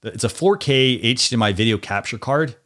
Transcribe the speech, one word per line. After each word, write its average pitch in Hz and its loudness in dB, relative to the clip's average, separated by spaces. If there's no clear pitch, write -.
the, 110 -10
it's - -6
a - 0
four 196 0
K 139 0
H 127 2
D 123 -2
M 113 2
I 104 2
video 107 2
capture 101 -6
card. 139 -2